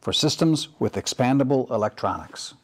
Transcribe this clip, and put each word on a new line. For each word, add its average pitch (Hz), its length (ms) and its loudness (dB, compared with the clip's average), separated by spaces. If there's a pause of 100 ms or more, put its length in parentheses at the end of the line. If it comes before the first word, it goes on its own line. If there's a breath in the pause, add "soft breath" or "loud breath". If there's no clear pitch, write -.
for - 100 -4
systems 156 580 2 (100)
with 107 160 -2
expandable 131 720 2
electronics. 104 960 -4